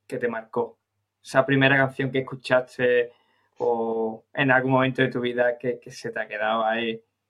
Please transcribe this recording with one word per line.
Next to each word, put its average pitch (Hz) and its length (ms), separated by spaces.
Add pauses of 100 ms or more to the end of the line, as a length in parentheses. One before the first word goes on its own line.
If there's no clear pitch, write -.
que 127 120
te 120 100
marcó? 113 500 (440)
Esa 135 240
primera 135 300
canción 135 360
que - 80
escuchaste 127 920 (460)
o 113 760
en 139 180
algún 127 220
momento 131 300
de 127 60
tu 123 120
vida 120 380
que, 123 220
que 123 100
se - 200
te 113 100
ha 107 80
quedado 107 360
ahí 113 360 (300)